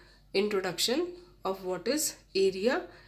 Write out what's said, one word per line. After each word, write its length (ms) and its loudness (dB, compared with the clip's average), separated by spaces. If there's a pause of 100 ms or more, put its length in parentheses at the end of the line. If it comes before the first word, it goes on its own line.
(320)
introduction 760 0 (360)
of 220 -4
what 200 -4
is 300 0 (180)
area 500 2 (240)